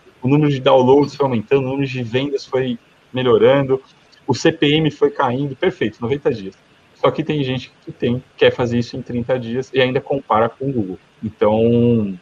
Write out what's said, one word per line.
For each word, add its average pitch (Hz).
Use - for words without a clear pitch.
o 123
número 147
de 135
downloads 135
foi 139
aumentando, 127
o -
número 139
de 127
vendas 131
foi 127
melhorando, 127
o 135
C 160
P 151
M 160
foi 143
caindo, 139
perfeito, 143
noventa 139
dias. 98
Só -
que 160
tem 151
gente 131
que 165
tem, 123
quer 123
fazer 120
isso 120
em 127
trinta 123
dias 120
e 127
ainda 127
compara 113
com -
o 139
Google. 95
Então, 113